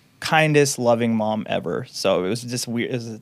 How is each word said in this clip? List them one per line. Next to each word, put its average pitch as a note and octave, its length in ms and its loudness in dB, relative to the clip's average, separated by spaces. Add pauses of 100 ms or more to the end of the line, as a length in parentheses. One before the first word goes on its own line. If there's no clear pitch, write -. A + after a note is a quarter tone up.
(200)
kindest, D3+ 580 4
loving A#2 380 2
mom G#2+ 320 -2
ever. F#2+ 420 -4
So G2 340 0
it F#2 40 0
was A#2 140 -4
this B2 260 -8
weird, A#2 220 -4
it C3 40 -4
was, A#2 280 -8